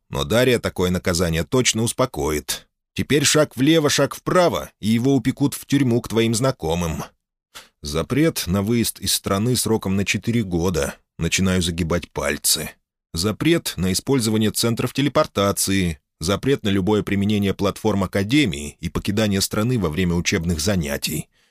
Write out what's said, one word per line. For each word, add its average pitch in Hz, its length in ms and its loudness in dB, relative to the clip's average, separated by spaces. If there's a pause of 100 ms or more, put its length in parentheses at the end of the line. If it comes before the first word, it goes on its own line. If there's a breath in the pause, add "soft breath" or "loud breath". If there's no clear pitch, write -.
(100)
но 69 140 -4
Дарья 117 340 4
такое 90 320 0
наказание 87 540 0
точно 117 380 0
успокоит. 76 880 -4 (260)
Теперь 139 300 0
шаг 151 300 2
влево, 147 360 2
шаг 139 240 0
вправо, 147 560 0 (100)
и 95 80 -2
его 117 260 4
упекут 131 400 0
в - 120 -14
тюрьму 127 340 2
к - 80 -6
твоим 113 260 2
знакомым». 85 720 -2 (760 loud breath)
Запрет 98 640 -2
на 98 160 0
выезд 113 360 0
из - 140 -2
страны 110 440 0
сроком 104 400 0
на 98 100 0
четыре 113 360 0
года. 87 520 0 (240)
Начинаю 92 440 0
загибать 85 480 -2
пальцы. 73 600 -2 (420)
Запрет 107 640 0
на 92 160 0
использование 110 580 0
центров 117 420 -2
телепортации. 98 1080 0 (200)
Запрет 98 440 -2
на 104 60 0
любое 98 320 2
применение 101 520 0
платформ 98 500 0
Академии 98 760 0
и 85 80 -6
покидание 101 520 0
страны 117 380 -2
во 87 120 0
время 87 240 0
учебных 85 460 0
занятий. 80 680 -2 (220)